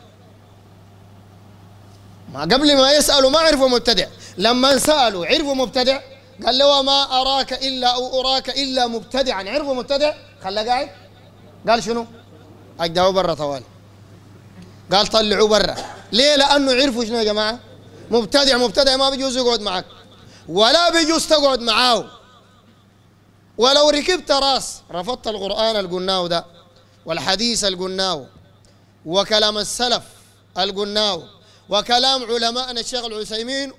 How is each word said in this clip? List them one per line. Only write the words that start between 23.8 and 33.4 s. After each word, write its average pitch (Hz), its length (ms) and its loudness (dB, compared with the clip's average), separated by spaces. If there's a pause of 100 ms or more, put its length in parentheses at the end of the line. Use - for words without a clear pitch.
ركبت 294 420 0
راس 269 500 -2 (100)
رفضت 180 360 -8
القرآن 214 480 -4
اللي 190 140 -4
قلناه 185 380 -2
ده 170 180 -2 (600)
والحديث 196 580 -2
اللي 190 140 -4
قلناه 185 480 -4 (800)
وكلام 208 520 0
السلف 233 460 -4 (540)
اللي 196 160 -2
قلناه 208 500 -4 (460)
وكلام 247 540 0
علماءنا 233 560 -4
الشيخ 240 260 -8
العثيمين 226 720 -8